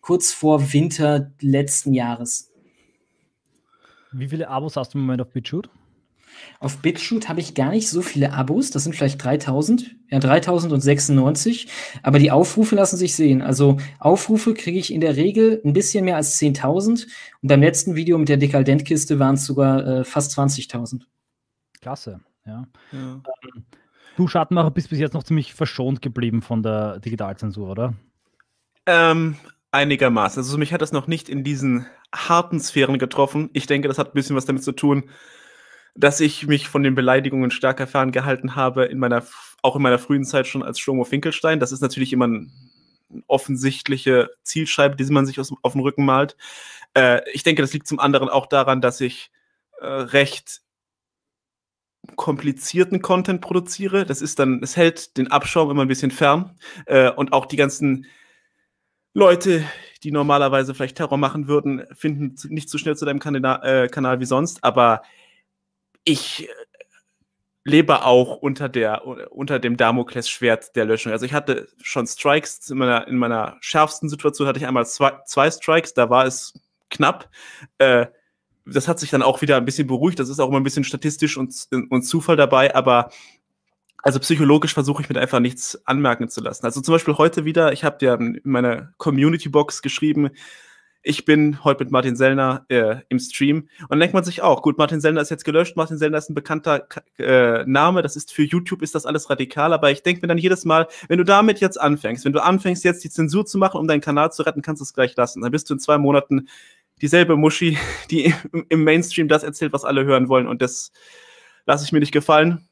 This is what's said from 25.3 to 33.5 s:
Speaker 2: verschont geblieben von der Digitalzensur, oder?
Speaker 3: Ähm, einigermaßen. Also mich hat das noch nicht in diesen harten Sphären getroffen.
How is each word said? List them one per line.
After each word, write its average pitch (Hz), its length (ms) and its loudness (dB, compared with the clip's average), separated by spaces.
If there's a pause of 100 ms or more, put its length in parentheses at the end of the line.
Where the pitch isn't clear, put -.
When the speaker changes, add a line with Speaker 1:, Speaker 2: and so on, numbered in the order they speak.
Speaker 2:
verschont 131 480 -4
geblieben 117 400 -4
von 113 220 -4
der 107 360 -4
Digitalzensur, 104 720 -10
oder? 113 240 -6 (920)
Speaker 3:
Ähm, 165 500 4 (360)
einigermaßen. 135 680 2
Also 135 160 -6
mich 151 160 -4
hat 165 80 -2
das 151 120 -4
noch 139 140 -4
nicht 165 200 -6
in 139 160 -8
diesen 131 440 -2 (280)
harten 175 440 0
Sphären 135 400 0
getroffen. 139 540 -2